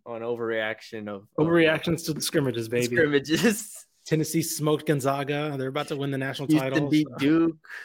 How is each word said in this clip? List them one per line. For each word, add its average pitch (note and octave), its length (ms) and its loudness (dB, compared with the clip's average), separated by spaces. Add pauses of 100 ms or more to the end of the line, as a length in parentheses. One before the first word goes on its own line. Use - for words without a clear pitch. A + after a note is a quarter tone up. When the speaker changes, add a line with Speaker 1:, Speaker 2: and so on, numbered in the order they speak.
Speaker 1:
on A#2 160 -10
overreaction A2+ 840 -4
of, G2+ 180 -10 (100)
of, D#3 100 2
uh, E3 40 2
Speaker 2:
Overreactions D#3+ 560 2
to D#3 80 -2
the - 80 -6
scrimmages, A#2 480 0
baby. A#2+ 160 0 (100)
Speaker 1:
scrimmages. D3+ 880 2 (100)
<laughs> - 120 -20
Speaker 2:
Tennessee D#3 340 0
smoked D3+ 460 0
Gonzaga. C#3+ 720 0
They're C3 100 -4
about C#3+ 200 -4
to D#3 80 -6
win C#3 140 -2
the C3+ 60 -2
national C3+ 320 -6
Speaker 1:
Houston D3 240 4
Speaker 2:
title, D3 160 0
Speaker 1:
beat D3+ 220 2
Speaker 2:
so. A#2+ 80 -14
Speaker 1:
Duke. D#3+ 380 4 (280)